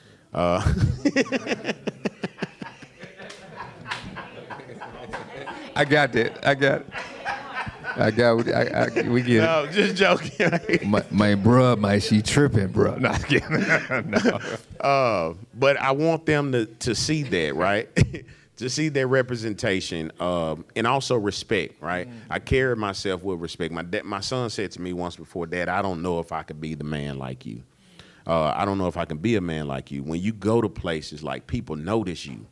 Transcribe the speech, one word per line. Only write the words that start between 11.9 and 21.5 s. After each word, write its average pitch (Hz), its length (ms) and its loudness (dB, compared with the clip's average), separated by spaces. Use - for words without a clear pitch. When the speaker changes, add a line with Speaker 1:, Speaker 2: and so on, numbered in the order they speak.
Speaker 2:
she 107 240 4
tripping, 117 460 4
bruh. 98 300 2
<laughs> - 20 -6
No, 127 100 2
I'm - 120 -2
kidding. - 880 0
<laughs> - 720 -2
No. - 80 -2
Speaker 1:
Uh, 110 460 2
but 135 240 6
I 135 140 2
want 156 320 2
them 147 280 2
to, 117 140 2
to - 280 -4
see 151 300 0
that, 80 320 0
right? 101 400 2
<laughs> 151 300 2
To 120 120 -6
see 151 220 0
their 135 180 2
representation, 110 1120 0
um, 82 460 -2
and 110 100 0
also 131 300 2
respect, 101 680 -2